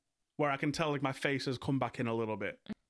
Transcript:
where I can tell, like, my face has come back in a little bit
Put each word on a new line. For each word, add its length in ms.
where 140
I 60
can 160
tell, 180
like, 120
my 100
face 320
has 140
come 200
back 220
in 80
a 60
little 220
bit 220